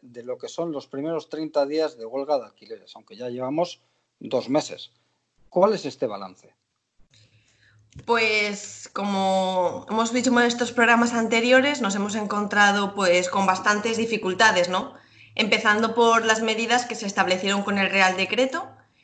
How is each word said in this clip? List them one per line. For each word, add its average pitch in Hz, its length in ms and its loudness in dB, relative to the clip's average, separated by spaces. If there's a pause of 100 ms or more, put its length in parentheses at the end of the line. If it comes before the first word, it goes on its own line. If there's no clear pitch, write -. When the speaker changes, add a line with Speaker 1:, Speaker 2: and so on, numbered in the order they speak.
Speaker 1:
de 120 200 -18
lo 123 140 -8
que 117 120 -14
son 170 220 -6
los 139 160 -8
primeros 151 420 -6
treinta 151 360 -2
días 147 320 -2
de 113 80 -14
huelga 139 320 -2
de 117 80 -4
alquileres, - 500 -20
aunque 110 220 -20
ya 123 120 -8
llevamos 131 520 -4 (380)
dos 117 300 -4
meses. 135 420 -4 (580)
¿Cuál 196 240 4
es 185 120 -6
este 135 200 -6
balance? 98 480 -12 (1500)
Speaker 2:
Pues, 214 880 -2
como 190 960 0
hemos 226 240 0
dicho 247 160 0 (100)
en 240 60 4
estos 240 280 -2
programas 233 400 4
anteriores, 247 680 2
nos 196 140 -2
hemos 202 200 -4
encontrado, 202 760 2
pues, 180 360 2
con 196 160 0
bastantes 208 520 0
dificultades, 208 720 2
¿no? 185 240 -4 (400)
Empezando 214 600 0
por 226 300 4
las 220 160 2
medidas 233 440 0
que 226 100 -10
se 202 120 -8
establecieron 196 560 0
con 202 140 -2
el 190 120 0
Real 190 280 2
Decreto, 254 500 -2 (360)